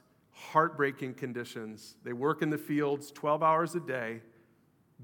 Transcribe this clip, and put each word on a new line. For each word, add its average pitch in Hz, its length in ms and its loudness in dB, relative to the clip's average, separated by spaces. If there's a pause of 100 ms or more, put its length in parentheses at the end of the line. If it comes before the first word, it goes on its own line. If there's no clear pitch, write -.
(300)
heartbreaking 143 840 2
conditions. 117 920 -8
They 123 80 -6
work 147 300 0
in 156 80 2
the 151 80 0
fields 147 520 0
twelve 156 320 0
hours 160 320 4
a 175 60 -4
day, 117 420 -4 (800)